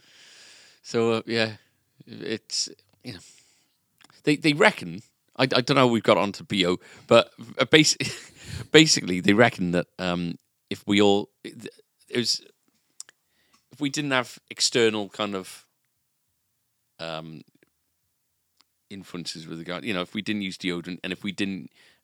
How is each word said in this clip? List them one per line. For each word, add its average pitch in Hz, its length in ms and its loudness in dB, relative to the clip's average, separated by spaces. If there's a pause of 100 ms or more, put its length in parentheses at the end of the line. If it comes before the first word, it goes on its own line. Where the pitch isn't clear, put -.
(840)
So, 117 300 0
uh, 110 120 -2
yeah, 113 280 -2 (520)
it's, - 640 -8 (340)
you 120 100 -16
know, 85 60 -18 (1040)
they, 151 120 2
they 151 180 0
reckon, 110 480 0 (360)
I, 131 60 2
I - 40 2
don't 127 240 0
know 139 100 4
how 127 60 6
we've 117 160 2
got 107 140 6
onto 95 260 -2
B 92 220 0
O, 90 120 0 (300)
but, - 240 6 (260)
uh, 127 80 2
basi-, - 680 2 (360)
<laughs> - 40 -20
basically 151 480 6
they 98 140 4
reckon 101 380 2
that, 87 160 0 (120)
um, 87 380 -4 (320)
if - 180 -10
we 101 140 4
all, 101 280 4 (140)
it, 110 240 -16 (420)
it - 80 -6
was, - 240 -4 (1300)
if - 100 -20
we 143 80 -2
didn't 147 220 -4
have 127 280 -2 (100)
external 110 600 0
kind 101 260 -4
of, - 300 -12 (1300)
um, 80 420 -12 (1500)
influences 87 580 -14
with 82 120 -14
regard, 87 240 -10
you 113 100 -6
know, 90 80 -2
if - 120 -8
we 107 80 -8
didn't 107 220 -4
use 92 140 -8
deodorant 87 460 -8
and 92 100 -6
if - 100 -14
we 101 80 -6
didn't 95 400 -8 (320)